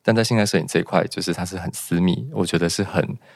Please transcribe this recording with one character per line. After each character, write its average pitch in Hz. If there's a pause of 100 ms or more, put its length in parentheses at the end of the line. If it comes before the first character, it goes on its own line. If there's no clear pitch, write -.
但 117
在 113
性 113
爱 104
摄 98
影 80
这 -
一 -
块， 85
就 90
是 87
它 90
是 92
很 85
私 -
密， 90
我 101
觉 87
得 85
是 101
很， - (180)